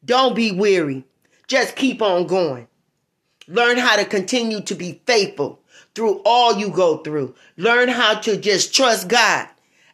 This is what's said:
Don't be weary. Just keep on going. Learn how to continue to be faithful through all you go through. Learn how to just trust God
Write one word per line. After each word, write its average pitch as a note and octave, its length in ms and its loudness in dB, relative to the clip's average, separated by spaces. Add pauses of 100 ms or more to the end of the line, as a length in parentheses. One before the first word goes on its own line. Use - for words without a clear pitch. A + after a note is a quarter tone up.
Don't B3 300 2
be A3+ 160 0
weary. F3 540 0 (420)
Just B3+ 300 0
keep A#3+ 260 -2
on F3+ 240 0
going. D3+ 400 -2 (800)
Learn A#3+ 320 0
how B3 180 2
to G3+ 80 0
continue G#3+ 580 -4
to - 120 -6
be E3+ 320 -12
faithful G3 540 -2 (340)
through G#3 300 -2
all A#3 340 4
you G#3 120 -4
go D#3+ 280 0
through. D3+ 380 -8 (200)
Learn A#3+ 320 2
how A#3 260 0
to G#3+ 220 -2
just F#3 380 -2
trust A3+ 320 2
God G3 420 2 (460)